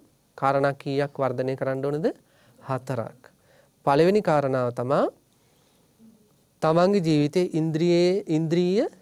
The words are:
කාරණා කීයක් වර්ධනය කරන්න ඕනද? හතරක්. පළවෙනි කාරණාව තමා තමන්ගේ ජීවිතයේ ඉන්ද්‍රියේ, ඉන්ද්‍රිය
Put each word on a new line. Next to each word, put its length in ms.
කාරණා 360
කීයක් 400
වර්ධනය 420
කරන්න 300
ඕනද? 220
හතරක්. 600
පළවෙනි 360
කාරණාව 500
තමා 340
තමන්ගේ 400
ජීවිතයේ 500
ඉන්ද්‍රියේ, 760
ඉන්ද්‍රිය 600